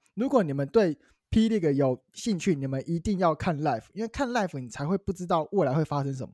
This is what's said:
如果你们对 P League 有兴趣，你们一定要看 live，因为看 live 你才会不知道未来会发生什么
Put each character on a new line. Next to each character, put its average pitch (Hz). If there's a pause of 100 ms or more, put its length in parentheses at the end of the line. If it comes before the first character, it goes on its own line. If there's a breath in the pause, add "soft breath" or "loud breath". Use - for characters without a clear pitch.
(140)
如 254
果 262
你 143
们 139
对 170 (320 soft breath)
P 220
League 170
有 135 (120)
兴 208
趣， 175
你 135
们 135
一 165
定 190
要 170
看 151
live， 135
因 190
为 226
看 254
live 196
你 127
才 143
会 185
不 196
知 180
道 165
未 180
来 131
会 156
发 143
生 139
什 131
么 95